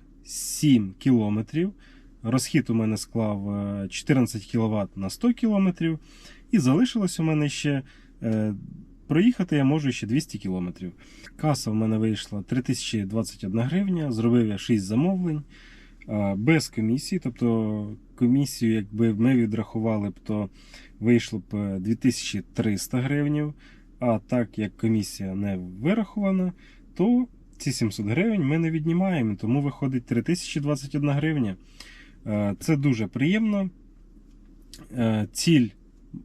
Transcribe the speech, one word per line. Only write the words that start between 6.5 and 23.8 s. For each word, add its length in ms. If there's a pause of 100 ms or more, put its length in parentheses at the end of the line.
І 80
залишилось 600
у 40
мене 260
ще, 320 (420)
е, 300 (540)
проїхати 480
я 80
можу 280
ще 160
двісті 300
кілометрів. 540 (440)
Каса 360
в 40
мене 220
вийшла 440
три 200
тисячі 440
двадцять 380
одна 200
гривня, 480
зробив 360
я 100
шість 280
замовлень, 560 (680)
а, 300
без 320
комісії, 540
тобто 680 (240)
комісію, 580
якби 400
ми 220
відрахували 720
б, 140
то 260 (500)
вийшло 400
б, 160
е, 240
дві 160
тисячі 460 (120)
триста 480
гривень, 520 (460)